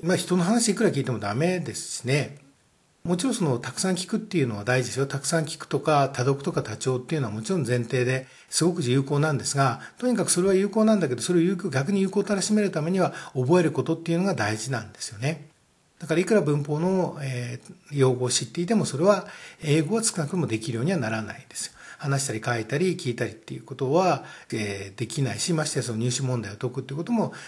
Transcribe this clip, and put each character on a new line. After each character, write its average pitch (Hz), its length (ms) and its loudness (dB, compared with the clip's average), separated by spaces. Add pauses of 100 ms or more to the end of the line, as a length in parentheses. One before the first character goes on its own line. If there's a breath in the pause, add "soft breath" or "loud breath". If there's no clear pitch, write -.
ま 170 120 2
あ、 - 20 4
人 175 220 0
の 175 80 2
話 220 240 2
い 190 60 2
く 226 100 2
ら 165 60 4
聞 139 100 0
い - 20 2
て 131 80 -4
も 110 80 -2
ダ 101 160 -2
メ 175 240 2
で 139 160 -8
す - 280 -10
し - 20 -
ね。 131 320 0 (640)
も 170 120 0
ち 175 80 -2
ろ 269 60 2
ん 233 60 0
そ 185 100 0
の、 127 120 2
た - 140 -8
く - 80 -8
さ 190 100 0
ん 180 60 0
聞 - 140 -6
く 220 80 -2
っ - 20 -4
て - 180 -4
い 143 60 4
う 123 60 2
の 104 80 -4
は 101 80 -10
大 131 180 2
事 - 60 -6
で - 60 -8
す 123 40 -2
よ。 139 60 2
た 139 140 -4
く - 80 -8
さ 165 120 2
ん 156 60 0
聞 - 140 -10
く - 100 -16
と 139 100 0
か、 143 300 4
多 131 160 -2
読 139 180 0
と 180 80 -2
か 143 100 -2
多 110 140 -6
聴 127 220 -2
っ - 20 -6
て 127 160 -6
い 151 40 0
う - 20 0
の 120 60 0
は 101 60 -6
も 110 80 -6
ち 110 100 -4
ろ 190 60 0
ん 139 80 0
前 120 180 0
提 123 200 0
で 131 240 -2 (220 loud breath)
す - 160 2
ご 180 80 4
く 170 80 -4
有 127 200 2
効 143 180 0
な 156 120 2
ん 139 60 2
で 107 80 -6
す - 100 -4
が、 135 240 2 (180 loud breath)
と 247 100 -2
に 247 100 2
か 185 80 0
く - 60 2
そ 180 100 2
れ 190 80 4
は 190 60 6
有 196 120 4
効 220 160 2
な 220 100 6
ん 208 60 4
だ 165 80 2
け 127 80 -2
ど、 113 60 -6
そ - 100 -2
れ 175 80 6
を - 20 6
有 185 140 4
効、 180 140 -4
逆 139 240 0
に 196 80 4
有 190 80 2
効 202 160 0
た 208 100 0
ら 190 60 0
し 196 100 -2
め 214 100 4
る 196 80 2
た 156 120 -2
め 165 100 0
に 190 80 2
は、 165 140 2 (200 loud breath)
覚 139 280 4
え - 20 6
る 156 80 2
こ 139 120 0
と 165 120 0
っ - 20 -2
て 165 140 -4
い 165 40 2
う - 20 2
の 180 80 2
が 196 80 2
大 107 240 0
事 127 140 -6
な 139 100 -2
ん 98 100 -14
で - 80 -20
す - 100 -10
よ 104 100 -14
ね。 147 280 -4 (520)
だ 156 80 -14
か 156 80 2
ら 165 40 4
い 190 60 4
く 226 80 2
ら 208 80 6
文 147 240 2
法 147 160 -2
の、 185 400 0
え 123 440 -6
ー、 - 320 -12
用 131 140 6
語 123 140 0
を 120 40 0
知 - 160 0
っ - 40 -8
て - 100 -6
い 175 60 0
て 220 100 2
も、 185 80 4
そ 131 140 -2
れ 160 80 2
は 196 220 4 (360 loud breath)
英 151 200 4
語 180 120 -2
は 220 80 0
少 - 140 -2
な 160 80 0
く 143 60 -6
と 190 60 -2
も 156 80 2
で 110 140 0
き 127 120 -6
る 113 40 -2
よ 113 60 -2
う 131 40 0
に 180 60 2
は 185 60 2
な 113 120 -2
ら 110 120 -2
な 101 120 -8
い - 140 -18
で - 80 -18
す - 120 -8
よ。 - 60 -18 (260 loud breath)
話 139 240 0
し - 40 -4
た 107 60 -4
り 110 120 -6
書 120 140 0
い 110 60 -4
た 135 120 -2
り 175 200 0
聞 127 140 -4
い 113 40 -4
た 123 80 -4
り 113 80 -4
っ - 40 -14
て - 180 -14
い 123 60 -10
う - 40 -18
こ 131 120 -14
と 135 180 -2
は、 170 320 2 (260 loud breath)
え 101 420 -6
ー、 - 60 -10
で 113 80 -4
き - 140 -4
な 117 120 0
い 104 60 -6
し、 175 140 -2
ま 151 120 0
し 143 60 -6
て 139 80 -4
や 123 40 0
そ 123 100 -6
の 110 60 -4
入 120 120 0
試 135 120 -4
問 127 180 -2
題 101 100 -8
を 104 60 -14
解 127 140 -4
く 135 100 -8
っ - 20 -6
て 139 100 -12
こ 160 120 -6
と 240 80 -4
も、 202 180 0 (160 loud breath)